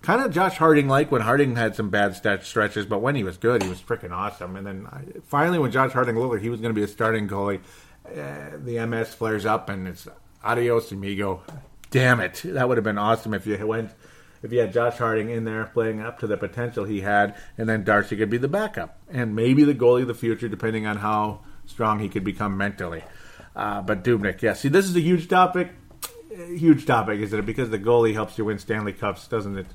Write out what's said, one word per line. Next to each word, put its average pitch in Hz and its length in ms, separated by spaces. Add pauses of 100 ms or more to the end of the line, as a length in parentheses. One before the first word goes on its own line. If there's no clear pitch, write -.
Kinda 240 260
Josh 180 280
Harding-like 147 540
when 123 120
Harding 127 340
had 113 180
some 107 160
bad 101 240
stat-, 101 300
stretches, 104 420
but 104 140
when 135 160
he 110 80
was 92 120
good, 113 280
he 95 40
was 90 120
freaking 98 320
awesome. 92 420
And 98 100
then 98 220
I, - 160 (240)
finally, 165 320
when 127 140
Josh 131 200
Harding 123 240
looked 120 180
like 101 80
he 113 80
was 113 100
gonna 113 140
be 104 100
a 101 40
starting 110 400
goalie, 98 320 (460)
uh, 147 560
the 120 160
M 117 160
S 113 200
flares 110 300
up, 107 240
and 95 200
it's 87 180 (380)
adios, 117 480
amigo. 98 500 (480)
Damn 127 300
it. - 240
That 139 240
would 127 80
have 104 80
been 104 140
awesome 110 360
if 95 120
you 104 200
went, 110 240 (520)
if 110 100
you 123 80
had 104 120
Josh 120 260
Harding 110 320
in 113 140
there 110 220
playing 110 340
up 117 200
to 117 60
the 104 100
potential 113 480
he 101 160
had, 101 340 (220)
and 113 120
then 110 160
Darcy 104 320
could 107 140
be 117 60
the 127 120
backup. 190 500 (120)
And 120 240
maybe 127 300
the 143 100
goalie 123 280
of 127 60
the 117 60
future, 113 340
depending 110 380
on 104 120
how 107 420 (260)
strong 107 320
he 104 100
could 95 160
become 98 320
mentally. 95 460 (540)
Uh, 104 260
but 95 220
Dubnyk, 104 380
yeah. 110 100
See, - 160
this 190 160
is 180 120
a 175 40
huge 170 280
topic. 180 420 (600)
Huge 170 560
topic, 107 340
isn't 104 180
it? 101 80
Because 113 240
the 110 80
goalie 117 340
helps 107 260
you 110 60
win 104 140
Stanley 104 340
Cups, 98 340
doesn't 101 300
it? 92 180